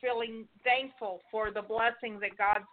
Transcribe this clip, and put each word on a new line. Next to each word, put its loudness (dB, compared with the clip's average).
feeling -2
thankful 0
for -2
the 0
blessings -2
that -4
God's 2